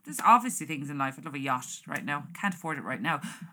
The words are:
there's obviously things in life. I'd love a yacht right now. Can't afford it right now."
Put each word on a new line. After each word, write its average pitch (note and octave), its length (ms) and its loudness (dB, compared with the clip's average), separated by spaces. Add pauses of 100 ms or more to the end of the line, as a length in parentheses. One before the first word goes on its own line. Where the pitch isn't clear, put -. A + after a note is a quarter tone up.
there's D4 160 -6
obviously A#3 460 6
things C#3+ 240 -4
in D3 80 -4
life. C3+ 200 0
I'd C3+ 60 -12
love C3+ 100 -8
a C#3+ 40 -6
yacht C3+ 480 -2
right - 180 -4
now. C#3+ 300 -4
Can't G3 200 -2
afford D#3+ 220 -4
it A#2+ 80 -8
right B2+ 160 -4
now." D3 200 0 (320)